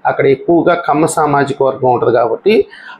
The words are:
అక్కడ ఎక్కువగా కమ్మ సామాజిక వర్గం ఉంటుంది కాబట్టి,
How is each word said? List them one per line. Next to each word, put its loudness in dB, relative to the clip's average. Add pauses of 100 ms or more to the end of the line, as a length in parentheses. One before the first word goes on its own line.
అక్కడ 0
ఎక్కువగా 0
కమ్మ -2
సామాజిక -2
వర్గం 0
ఉంటుంది 2
కాబట్టి, 0 (340)